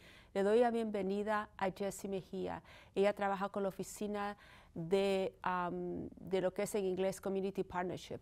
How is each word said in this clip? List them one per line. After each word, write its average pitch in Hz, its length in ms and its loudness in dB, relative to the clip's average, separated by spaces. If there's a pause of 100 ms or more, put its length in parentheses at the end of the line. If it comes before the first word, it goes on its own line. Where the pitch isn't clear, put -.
(340)
Le 196 80 2
doy 214 200 6
la 233 100 6
bienvenida 208 840 0
a 196 120 0
Jessie 196 400 -4
Mejía. 180 540 -4 (320)
Ella 202 180 6
trabaja 196 360 -2
con 208 120 -2
la 196 80 0
oficina 202 680 -6 (380)
de, 190 680 2
am, 180 680 -2 (100)
de 180 220 0
lo 180 100 2
que 202 120 -2
es - 100 -2
en 202 120 0
inglés 185 360 0
Community 196 420 0
Partnership, 180 580 -4